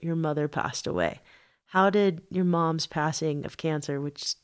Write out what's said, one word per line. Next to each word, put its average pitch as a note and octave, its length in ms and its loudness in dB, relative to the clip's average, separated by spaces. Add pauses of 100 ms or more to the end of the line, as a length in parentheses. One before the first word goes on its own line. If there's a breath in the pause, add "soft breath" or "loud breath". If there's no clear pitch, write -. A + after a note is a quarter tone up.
your E3 140 -2
mother D3+ 320 0
passed - 400 -4
away. - 320 0 (480 soft breath)
How F#3+ 220 4
did G3 400 2
your F#3 160 0
mom's E3 420 2
passing D3+ 580 -2
of - 120 -12
cancer, D3 420 -2
which - 440 -6